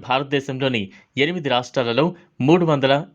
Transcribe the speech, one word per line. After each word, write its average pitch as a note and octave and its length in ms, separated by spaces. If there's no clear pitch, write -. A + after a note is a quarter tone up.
భారతదేశంలోని C3+ 760
ఎనిమిది D#3+ 320
రాష్ట్రాలలో B2 500
మూడు F3 220
వందల C3+ 240